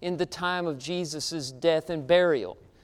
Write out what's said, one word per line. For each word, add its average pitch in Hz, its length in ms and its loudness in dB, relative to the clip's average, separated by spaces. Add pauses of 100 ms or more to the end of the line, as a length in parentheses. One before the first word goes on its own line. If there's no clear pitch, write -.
in 175 160 -2
the 175 80 0
time 180 400 -4
of 151 120 -4
Jesus' 151 720 -6
death 156 380 2
and 156 180 -6
burial. 160 520 4 (260)